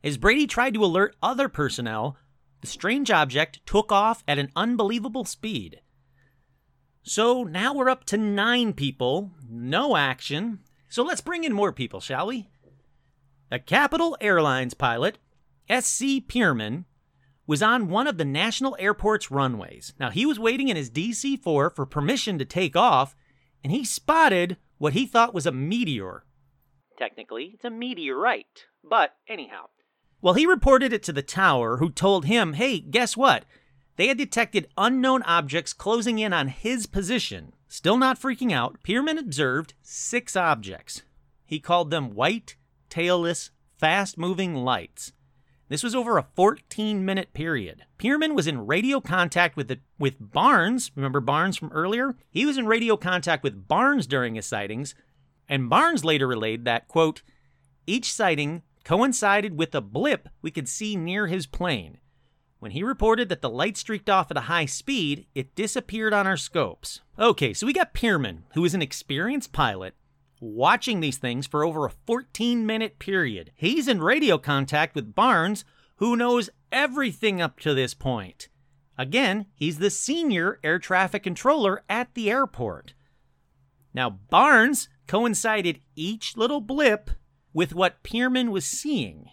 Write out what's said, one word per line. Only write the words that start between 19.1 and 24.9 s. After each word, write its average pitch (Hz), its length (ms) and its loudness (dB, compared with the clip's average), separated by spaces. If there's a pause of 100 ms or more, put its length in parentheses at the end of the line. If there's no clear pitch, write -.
runways. 127 680 -4
Now, 131 80 -4
he 110 160 -2
was 294 140 0
waiting 247 300 0
in 196 100 0
his 135 100 -6
D 160 240 -4
C 277 240 -4
four 151 320 2
for 151 160 -4
permission 165 540 -2
to 131 80 -4
take 180 280 -2
off, 160 400 4 (480)
and 135 80 -6
he 254 140 -2
spotted 202 720 2 (220)
what 143 160 0